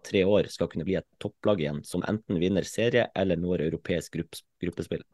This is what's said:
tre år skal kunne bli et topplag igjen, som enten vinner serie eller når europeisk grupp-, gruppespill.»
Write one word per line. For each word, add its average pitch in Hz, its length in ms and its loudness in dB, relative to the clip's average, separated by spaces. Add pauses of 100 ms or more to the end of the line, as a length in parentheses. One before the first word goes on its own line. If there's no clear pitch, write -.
tre 98 200 4
år 98 240 4
skal - 220 -2
kunne 82 160 -6
bli 95 100 0
et - 80 -6 (160)
topplag 104 400 0
igjen, 73 240 -2
som - 240 -4
enten 104 320 -2
vinner 92 240 2
serie 120 400 2 (100)
eller 92 240 2
når 87 280 0
europeisk 82 500 -4
grupp-, - 240 -8 (220)
gruppespill.» 87 400 -6 (100)